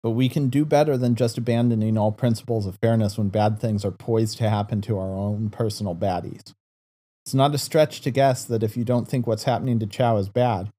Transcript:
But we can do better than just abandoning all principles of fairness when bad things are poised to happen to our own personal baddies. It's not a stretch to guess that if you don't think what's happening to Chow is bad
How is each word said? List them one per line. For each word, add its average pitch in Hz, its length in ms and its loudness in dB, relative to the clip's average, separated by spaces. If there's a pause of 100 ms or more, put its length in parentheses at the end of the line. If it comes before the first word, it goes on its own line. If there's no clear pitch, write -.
But 113 80 -2
we 127 180 2
can 139 200 0
do 139 160 2
better 147 320 4
than 123 180 2
just 117 240 0
abandoning 117 580 2
all 107 140 2
principles 110 560 -2
of 92 160 -8
fairness 113 340 2
when 104 120 0
bad 107 320 2
things 107 240 -2
are 95 80 -2
poised 113 460 -2
to 107 120 0
happen 104 320 0
to 104 160 -2
our 95 160 -4
own 104 340 -2
personal 104 460 -4
baddies. 90 580 -4 (720)
It's - 100 -10
not 143 200 2
a 139 40 -2
stretch - 420 0
to 139 100 -2
guess 131 340 2
that 113 200 -2
if 110 120 -4
you 120 80 -2
don't 120 220 0
think 127 200 -2
what's 110 180 -2
happening 120 340 0
to 107 80 -2
Chow 117 300 2
is 101 120 0
bad 104 500 0